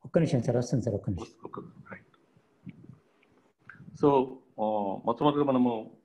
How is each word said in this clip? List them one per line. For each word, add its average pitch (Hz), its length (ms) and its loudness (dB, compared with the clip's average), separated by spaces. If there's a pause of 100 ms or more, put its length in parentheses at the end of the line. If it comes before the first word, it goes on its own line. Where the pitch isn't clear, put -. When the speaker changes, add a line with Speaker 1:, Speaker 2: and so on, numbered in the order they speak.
Speaker 1:
ఒక్క 147 140 0
నిమిషం 139 240 2
సార్, 120 140 0
వస్తుంది 123 280 0
సార్, 107 100 0
ఒక్క 101 160 -4
నిమిషం. 85 220 -6 (120)
Speaker 2:
ఓకే, - 240 -14 (240)
right. - 240 -20 (1900)
So, 135 300 4
ఆ, 104 720 -4
మొట్టమొదటిగా 147 400 2
మనము 123 600 0